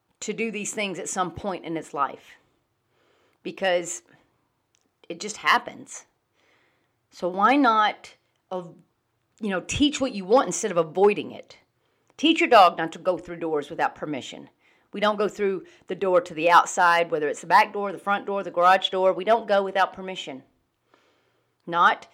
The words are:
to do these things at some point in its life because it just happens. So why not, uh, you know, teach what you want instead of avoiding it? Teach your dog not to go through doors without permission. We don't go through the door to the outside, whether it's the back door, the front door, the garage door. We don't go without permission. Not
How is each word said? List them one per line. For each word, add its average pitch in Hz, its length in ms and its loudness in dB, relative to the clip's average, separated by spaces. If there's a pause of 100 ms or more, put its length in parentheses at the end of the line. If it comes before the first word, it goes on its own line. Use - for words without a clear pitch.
(220)
to 208 120 -8
do 226 180 -6
these 202 220 -10
things 196 260 -8
at - 100 -10
some 180 220 -4
point 185 340 -10
in 165 120 -6
its - 160 -12
life - 440 -8 (1040)
because 175 600 -4 (1040)
it 170 100 -12
just 202 180 -12
happens. - 680 -4 (1040)
So - 180 -8
why 196 280 2
not, 220 580 2 (380)
uh, 185 120 -8 (760)
you 214 80 -6
know, 180 180 -4
teach 294 320 0
what 262 140 -4
you 196 120 -10
want 240 220 4
instead 196 240 -4
of 170 60 -8
avoiding 165 540 2
it? - 260 -20 (600)
Teach 320 220 2
your 330 100 0
dog 185 280 8
not 165 160 -4
to 185 60 -16
go 170 180 -2
through 170 200 -14
doors 160 320 -4
without 151 260 -4
permission. 143 540 -12 (440)
We 208 60 -12
don't 208 180 0
go 202 100 0
through 196 360 -4 (240)
the 190 80 -8
door 180 260 2
to 175 120 -6
the 160 160 0
outside, 170 600 4
whether 151 160 -2
it's 139 140 -6
the 175 60 -18
back 202 260 4
door, 202 180 -6
the 160 60 -12
front 202 280 -4
door, 196 180 -6
the 170 80 -12
garage 185 380 4
door. 185 220 2
We 180 140 -4
don't 214 220 2
go 202 160 2
without 190 300 -2
permission. 180 500 -12 (1200)
Not 175 480 2